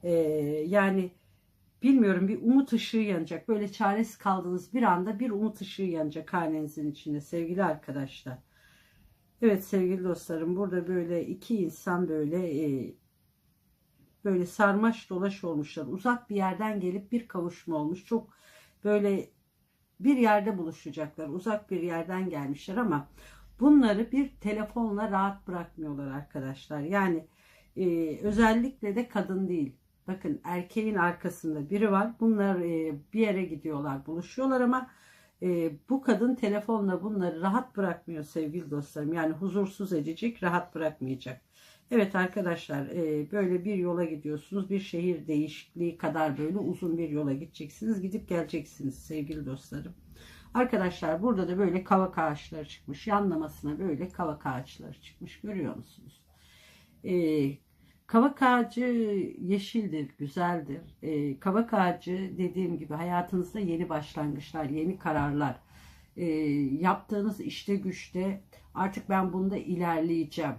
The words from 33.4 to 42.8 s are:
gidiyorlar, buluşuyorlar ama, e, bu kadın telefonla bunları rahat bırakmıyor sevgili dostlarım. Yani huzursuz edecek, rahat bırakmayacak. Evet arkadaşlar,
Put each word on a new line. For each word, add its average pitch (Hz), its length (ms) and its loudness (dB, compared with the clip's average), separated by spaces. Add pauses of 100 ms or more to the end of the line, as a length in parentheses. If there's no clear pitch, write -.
gidiyorlar, 147 640 -4
buluşuyorlar 254 540 0
ama, 254 300 2 (520)
e, 170 300 2 (180)
bu 269 120 0
kadın 240 320 4
telefonla 202 680 0
bunları 185 380 -2
rahat 196 360 0
bırakmıyor 170 480 -4
sevgili 156 460 -6
dostlarım. 147 420 -4
Yani 160 200 0
huzursuz 190 600 -2
edecek, 165 500 -2
rahat 175 320 0
bırakmayacak. 131 640 -4 (500)
Evet 202 260 4
arkadaşlar, 175 720 0